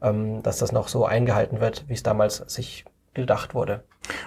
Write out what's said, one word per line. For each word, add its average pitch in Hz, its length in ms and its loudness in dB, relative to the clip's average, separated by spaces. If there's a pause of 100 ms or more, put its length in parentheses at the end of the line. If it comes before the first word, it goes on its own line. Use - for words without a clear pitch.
ähm, 110 400 0
dass - 160 0
das - 120 0
noch 113 180 0
so 117 160 2
eingehalten 113 560 2
wird, 147 260 -2
wie 123 60 -6
es 117 100 -6
damals 107 340 2
sich - 480 -10 (300)
gedacht - 380 0
wurde. 101 300 -2 (440)